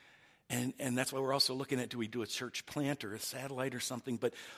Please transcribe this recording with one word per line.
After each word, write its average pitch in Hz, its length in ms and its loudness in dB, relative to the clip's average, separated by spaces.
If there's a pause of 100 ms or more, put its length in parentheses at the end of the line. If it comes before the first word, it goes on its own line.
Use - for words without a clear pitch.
(500)
And, 123 300 0
and 127 180 2
that's 131 140 2
why 135 80 0
we're 135 120 4
also 135 220 4
looking 131 240 0
at, 117 120 0
do 123 80 -4
we 113 100 2
do 117 140 0
a 104 40 -2
church - 400 -4
plant 143 380 0
or 107 100 -4
a 110 60 -6
satellite 131 560 -2
or 120 40 -2
something? 120 360 -2
But, 117 180 4 (240)